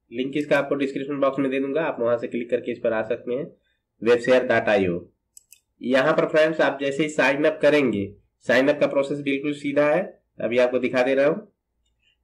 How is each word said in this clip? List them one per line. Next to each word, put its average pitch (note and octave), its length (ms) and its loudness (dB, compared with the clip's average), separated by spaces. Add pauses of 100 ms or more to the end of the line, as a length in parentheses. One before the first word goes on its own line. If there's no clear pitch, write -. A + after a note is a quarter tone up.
(120)
link C3 260 -6
इसका D3 200 0
आपको - 180 -2
description C#3 440 -4
box C3+ 200 0
में C3+ 120 0
दे C#3 80 -2
दूंगा, C#3 220 -2
आप D#3 180 -4
वहां A#2 180 0
से B2 100 -6
क्लिक A#2+ 220 -8
करके - 220 -4
इस A#2 80 -8
पर A2+ 140 -2
आ A2 100 -2
सकते A#2+ 300 -6
हैं, D3+ 140 -6 (540)
वेब A#2+ 180 4
शेयर B2+ 240 2
डॉट A2+ 260 0
आई G2+ 180 2
ओ। E2+ 120 -2 (840)
यहाँ C3+ 320 2
पर D#3+ 120 0
friends D#3 360 2
आप C#3 200 0
जैसे C#3 220 0
ही D3+ 60 -4
sign C#3+ 360 0
up D3+ 160 0
करेंगे, C3 440 2 (420)
sign C3 200 4
up C#3+ 120 2
का C#3+ 80 2
process C#3+ 320 -2
बिल्कुल C#3+ 340 -4
सीधा C#3+ 320 0
है, D#3+ 160 2 (400)
अभी A2+ 160 -2
आपको B2 220 2
दिखा B2+ 240 0
दे C3 120 0
रहा C#3 120 4
हूँ। E3+ 200 -2 (760)